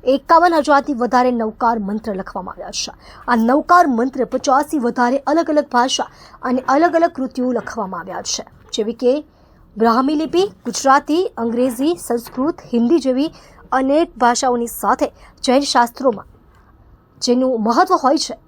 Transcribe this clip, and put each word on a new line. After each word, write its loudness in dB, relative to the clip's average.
એકાવન 4
હજારથી 2
વધારે 0
નવકાર -2
મંત્ર -6
લખવામાં -12
આવ્યા -14
છે. -8
આ 0
નવકાર 4
મંત્ર -2
પચાસથી 0
વધારે 0
અલગ 0
અલગ 0
ભાષા 0
અને -2
અલગ 2
અલગ 2
કૃતિઓ -4
લખવામાં -6
આવ્યા -12
છે, -8
જેવી -4
કે 0
બ્રાહ્મી 2
લિપિ, 0
ગુજરાતી, 2
અંગ્રેજી, -2
સંસ્કૃત, -6
હિન્દી 2
જેવી -2
અનેક 0
ભાષાઓની 0
સાથે -2
જૈન 2
શાસ્ત્રોમાં 0
જેનું 0
મહત્વ 2
હોય 2
છે -6